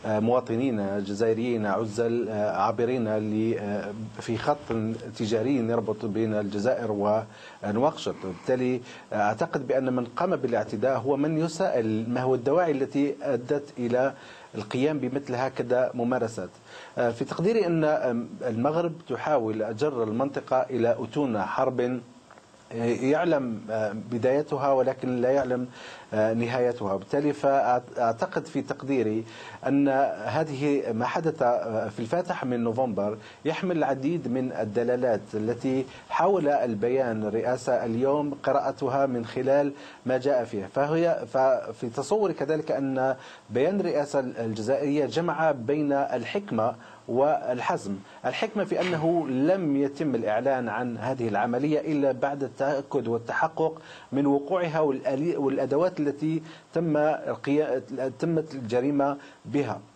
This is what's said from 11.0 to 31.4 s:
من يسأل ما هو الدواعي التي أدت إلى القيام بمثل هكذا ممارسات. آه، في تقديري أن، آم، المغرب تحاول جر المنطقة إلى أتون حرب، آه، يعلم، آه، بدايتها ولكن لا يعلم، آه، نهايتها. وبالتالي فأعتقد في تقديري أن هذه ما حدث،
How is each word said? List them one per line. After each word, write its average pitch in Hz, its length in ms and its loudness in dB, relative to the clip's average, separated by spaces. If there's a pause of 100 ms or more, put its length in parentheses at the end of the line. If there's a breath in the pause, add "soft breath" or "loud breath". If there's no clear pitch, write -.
من 151 220 0
يسأل 120 760 0
ما 123 60 0
هو 131 140 4
الدواعي 143 360 2
التي 139 520 0
أدت 139 420 -2 (140)
إلى 123 360 2 (400 loud breath)
القيام 127 440 0
بمثل 127 360 -2
هكذا 123 600 0
ممارسات. 120 540 0 (500 loud breath)
آه، 123 120 4
في 117 140 -4
تقديري 196 420 2
أن، 165 180 4
آم، 127 440 2 (140)
المغرب 143 500 0 (160)
تحاول 113 680 0
جر 131 260 0
المنطقة 131 600 0
إلى 117 380 2
أتون 120 420 0
حرب، 127 580 0 (720)
آه، 117 120 -4
يعلم، 131 760 2 (100)
آه، 107 220 0
بدايتها 127 800 0
ولكن 131 440 2
لا 123 140 2
يعلم، 135 380 0 (460 loud breath)
آه، 107 180 4
نهايتها. 117 600 0
وبالتالي 139 400 0
فأعتقد 123 1120 2
في - 160 -4
تقديري 120 600 0 (420 loud breath)
أن 139 220 4 (360)
هذه 143 680 0
ما 113 140 0
حدث، 165 360 0